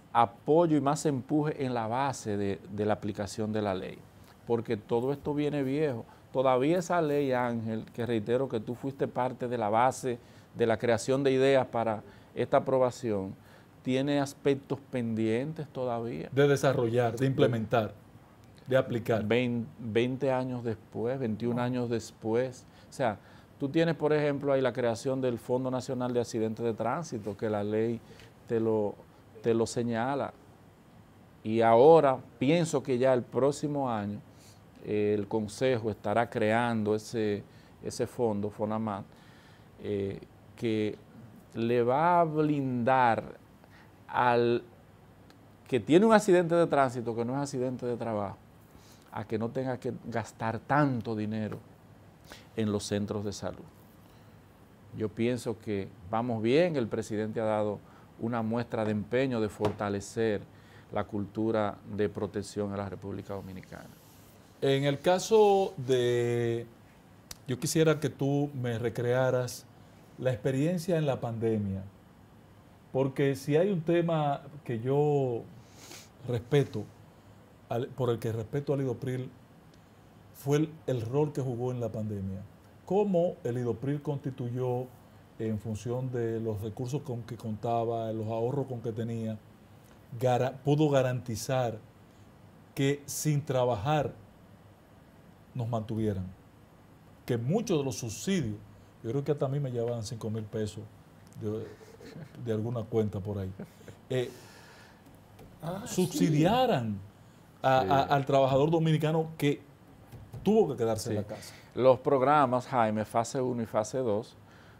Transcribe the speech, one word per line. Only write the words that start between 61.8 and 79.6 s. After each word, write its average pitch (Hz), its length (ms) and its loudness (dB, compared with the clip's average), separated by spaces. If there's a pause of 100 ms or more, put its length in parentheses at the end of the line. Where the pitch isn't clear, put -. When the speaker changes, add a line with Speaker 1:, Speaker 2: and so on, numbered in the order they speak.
Speaker 1:
de 101 140 0
protección 101 640 -6
en 101 60 -6
la 101 120 -6
República 98 460 -10
Dominicana. 95 540 -14 (720)
Speaker 2:
En 139 240 2
el 139 140 0
caso 196 800 4
de, 120 880 2 (800)
yo 123 120 -4
quisiera 156 400 2
que 139 100 0
tú 143 400 0 (100)
me 120 200 -2
recrearas 123 840 0 (520)
la 127 140 0
experiencia 156 640 0
en 156 80 0
la 120 160 -2
pandemia, 110 600 -2 (1080)
porque 135 440 0
si 143 200 -2
hay 185 160 4
un 170 100 -2
tema 165 600 0 (240)
que 120 140 -4
yo 135 640 0 (840)
respeto, 120 560 0 (840)
al, 117 180 -2
por 123 220 -4
el 117 80 0
que 113 140 -4
respeto 113 420 -4
al 139 80 -2
idopril, 127 480 -6 (1040)